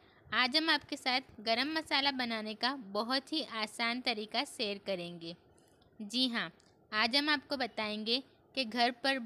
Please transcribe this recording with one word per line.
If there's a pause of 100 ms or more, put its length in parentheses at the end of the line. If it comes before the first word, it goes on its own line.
(340)
आज
हम
आपके
साथ (200)
गरम
मसाला
बनाने
का (180)
बहुत
ही (120)
आसान
तरीका
शेयर
करेंगे। (680)
जी
हाँ, (420)
आज
हम
आपको
बताएंगे (320)
कि
घर (140)
पर